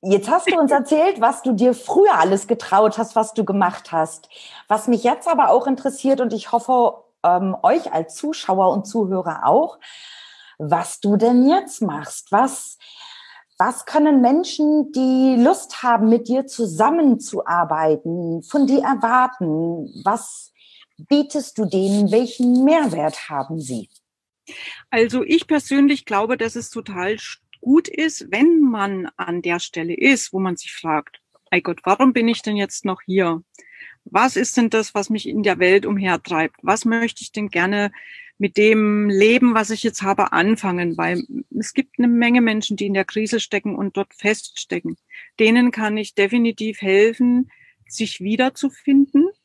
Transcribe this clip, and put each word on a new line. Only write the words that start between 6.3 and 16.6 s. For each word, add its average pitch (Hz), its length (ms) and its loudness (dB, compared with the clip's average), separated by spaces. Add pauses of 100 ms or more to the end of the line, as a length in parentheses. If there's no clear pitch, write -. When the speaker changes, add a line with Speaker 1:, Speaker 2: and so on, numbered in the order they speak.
Speaker 1:
ich 220 200 -8
hoffe, 240 520 0 (180)
ähm, 180 400 0
euch 277 300 0
als 160 220 -6
Zuschauer 190 580 -2
und 202 140 -4
Zuhörer 185 600 -4
auch, 240 320 2 (800)
was 165 420 -4
du 208 160 2
denn 247 300 4
jetzt 349 360 0
machst. 151 500 -8
Was, 262 460 -2 (800)
was 226 260 -2
können 302 380 2
Menschen, 302 680 0
die 262 460 2
Lust - 440 0
haben, 226 260 2
mit 233 200 2
dir 269 180 -2
zusammenzuarbeiten, 170 2000 -2